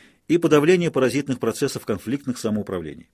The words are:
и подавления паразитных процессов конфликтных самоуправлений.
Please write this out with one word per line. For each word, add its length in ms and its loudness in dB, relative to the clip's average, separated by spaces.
и 100 4
подавления 540 4
паразитных 480 0
процессов 460 -2
конфликтных 520 -6
самоуправлений. 760 -6